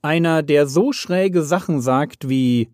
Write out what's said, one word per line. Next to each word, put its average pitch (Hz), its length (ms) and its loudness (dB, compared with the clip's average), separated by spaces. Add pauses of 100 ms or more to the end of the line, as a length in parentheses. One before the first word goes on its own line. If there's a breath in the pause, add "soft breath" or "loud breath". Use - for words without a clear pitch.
Einer, 165 400 0
der 147 260 2
so 190 260 0
schräge 180 500 -2
Sachen 160 380 -2
sagt 131 480 -2
wie: 123 440 0